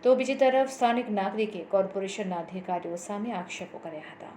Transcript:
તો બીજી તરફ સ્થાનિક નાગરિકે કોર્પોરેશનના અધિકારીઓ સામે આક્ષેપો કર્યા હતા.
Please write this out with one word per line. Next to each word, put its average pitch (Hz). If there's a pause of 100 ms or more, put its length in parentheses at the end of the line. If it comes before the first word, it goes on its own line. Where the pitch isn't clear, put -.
તો 247
બીજી 254
તરફ 269
સ્થાનિક 233
નાગરિકે 202
કોર્પોરેશનના 190
અધિકારીઓ 175
સામે 208
આક્ષેપો 180
કર્યા 156
હતા. -